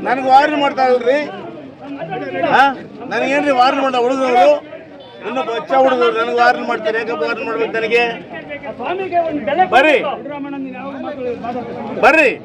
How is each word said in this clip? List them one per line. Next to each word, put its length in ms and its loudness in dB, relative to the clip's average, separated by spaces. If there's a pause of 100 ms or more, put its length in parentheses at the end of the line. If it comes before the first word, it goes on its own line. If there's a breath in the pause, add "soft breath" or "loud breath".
ನನಗ್ 220 -2
ವಾರ್ನ್ 360 6
ಮಾಡ್ತಾ 240 0
ಇಲ್ರಿ? 340 2 (1300)
ಹಾ? 280 4 (360)
ನನಗೇನ್ರಿ 420 0
ವಾರ್ನ್ 300 4
ಮಾಡೋ 160 0
ಹುಡುಗ್ರು? 760 4 (520)
ಇನ್ನು 160 -4
ಬಚ್ಚ 280 -4
ಹುಡುಗ್ರು 540 2
ನನಗ್ 140 -2
ವಾರ್ನ್ 280 4
ಮಾಡ್ತಾರೆ. 320 -2
ಯಾಕಪ್ಪ 240 -4
ವಾರ್ನ್ 220 -4
ಮಾಡ್ಬೇಕು 280 -4
ನನಗೆ? 300 0 (1700)
ಬರ್ರಿ. 240 6 (2000)
ಬರ್ರಿ. 300 4 (140)